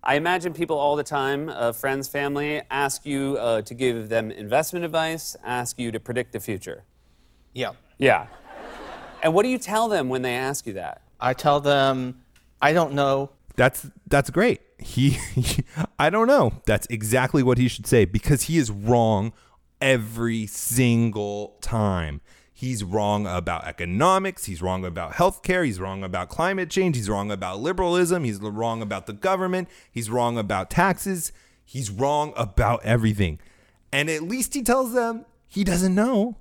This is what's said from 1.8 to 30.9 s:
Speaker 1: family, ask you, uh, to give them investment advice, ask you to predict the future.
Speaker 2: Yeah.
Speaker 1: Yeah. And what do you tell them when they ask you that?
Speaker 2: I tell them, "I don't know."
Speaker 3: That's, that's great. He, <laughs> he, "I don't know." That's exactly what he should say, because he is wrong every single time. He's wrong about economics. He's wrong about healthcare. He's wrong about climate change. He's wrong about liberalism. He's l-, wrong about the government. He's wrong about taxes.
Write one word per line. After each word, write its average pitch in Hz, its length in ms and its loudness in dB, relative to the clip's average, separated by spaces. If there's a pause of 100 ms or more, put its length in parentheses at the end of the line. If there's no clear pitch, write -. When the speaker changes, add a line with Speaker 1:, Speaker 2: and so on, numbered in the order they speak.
Speaker 1:
family, 143 520 -4 (100)
ask 139 360 -2
you, 139 320 -2
uh, 113 240 0
to 110 100 -12
give 117 380 -2
them 113 200 0
investment 139 540 -2
advice, 160 580 -4
ask 123 360 -6
you 120 140 -4
to 110 60 -6
predict 117 340 -6
the 110 80 -8
future. 92 440 -10 (720)
Speaker 2:
Yeah. 120 180 -4 (240)
Speaker 1:
Yeah. 120 300 4 (960)
And 160 100 4
what 202 120 4
do 254 40 0
you 254 80 0
tell 220 320 -2
them 156 220 0
when 127 100 -2
they 127 140 -2
ask 131 320 -4
you 104 80 -8
that? 85 260 -10 (180)
Speaker 2:
I 127 140 0
tell 143 260 2
them, 135 640 2 (400)
"I 147 140 4
don't 160 180 2
know." 139 380 0 (260)
Speaker 3:
That's, 127 300 2 (200)
that's 143 220 2
great. 214 320 2 (180)
He, 131 320 2
<laughs> - 240 -4
he, - 300 0 (340)
"I 151 120 6
don't 220 160 4
know." 240 260 6 (140)
That's 104 240 2
exactly 123 520 2
what 123 140 6
he 127 100 4
should - 200 -4
say, 117 180 6
because 110 380 2
he 165 160 2
is 117 120 2
wrong 110 640 2 (480)
every 113 680 0
single 110 1160 0
time. 92 580 0 (360)
He's 127 280 -6
wrong 104 420 0
about 87 400 -4
economics. 165 760 0
He's 90 180 -8
wrong 92 220 -2
about 85 300 -8
healthcare. 180 520 0
He's 92 140 -4
wrong 95 240 -8
about 90 240 -4
climate 185 420 -2
change. 185 240 2
He's 107 160 -2
wrong 104 220 -2
about 95 260 -6
liberalism. 175 640 2
He's 104 180 -4
l-, 107 120 -6
wrong 113 280 -2
about 101 260 -6
the 110 60 -10
government. 185 560 -2 (220)
He's 113 180 -6
wrong 120 300 0
about 98 320 -4
taxes. 185 640 0 (320)